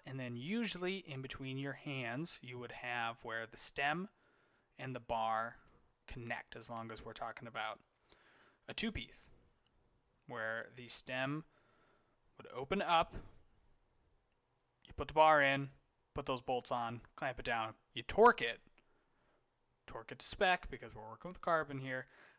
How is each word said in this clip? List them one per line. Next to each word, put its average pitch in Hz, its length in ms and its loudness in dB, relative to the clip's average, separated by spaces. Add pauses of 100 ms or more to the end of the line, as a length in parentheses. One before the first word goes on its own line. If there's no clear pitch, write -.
and 135 140 -8
then 123 160 -6
usually 185 640 -2
in 139 240 -10
between 135 360 -6
your 139 160 -4
hands, 135 680 -6
you 123 180 -10
would 120 120 -8
have 120 520 -4
where 113 260 -4
the 113 80 -16
stem 151 520 -2 (680)
and 131 180 -6
the 120 40 -6
bar 113 560 0 (520)
connect, 117 480 -8
as 113 140 -14
long 113 220 -6
as 110 120 -12
we're 113 100 -10
talking 117 340 -8
about 110 320 -4 (880)
a 117 60 -8
two-piece, - 560 -4 (960)
where 113 480 -4
the 123 120 -12
stem 135 580 -2 (920)
would - 160 -14
open 160 280 -2
up, 170 340 4 (1700)
you - 100 -16
put 143 120 -4
the - 60 -8
bar 156 280 10
in, 139 280 4 (440)
put 143 140 -6
those 127 140 0
bolts 123 300 -2
on, 117 300 -2 (140)
clamp 131 240 -4
it - 60 -6
down, 113 280 0 (220)
you 113 80 -6
torque 226 380 8
it, 117 180 -2 (1300)
torque - 240 -10
it 131 80 -10
to - 60 -6
spec 185 440 2
because 117 240 -12
we're 110 160 -12
working 113 200 -12
with 180 120 -14
carbon 151 380 2
here. 131 260 -6 (340)